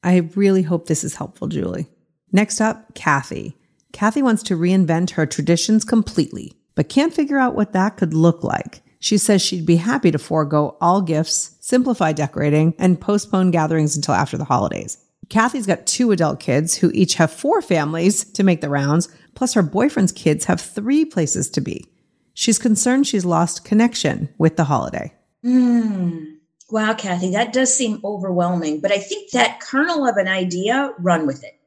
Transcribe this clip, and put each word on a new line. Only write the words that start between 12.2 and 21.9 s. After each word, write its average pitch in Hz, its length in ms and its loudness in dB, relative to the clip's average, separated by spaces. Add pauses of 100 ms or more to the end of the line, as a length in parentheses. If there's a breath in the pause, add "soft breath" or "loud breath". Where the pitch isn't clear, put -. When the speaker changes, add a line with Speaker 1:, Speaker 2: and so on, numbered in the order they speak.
Speaker 1:
and 185 220 2
postpone 190 500 0
gatherings 156 460 0
until 143 180 -2
after 127 220 -2
the 151 80 -6
holidays. - 540 -4 (320)
Kathy's 226 360 0
got 185 200 -2
two 240 260 0
adult 156 260 0
kids 165 380 0
who - 160 2
each - 220 2
have 160 180 2
four 349 300 0
families 165 680 0
to 208 120 -2
make 180 160 4
the 147 80 -6
rounds, 143 400 0 (260 soft breath)
plus - 200 -4
her 208 80 4
boyfriend's 196 500 0
kids - 320 -2
have 175 160 -2
three 277 460 0
places 160 440 -4
to 147 120 -2
be. - 240 -10 (480)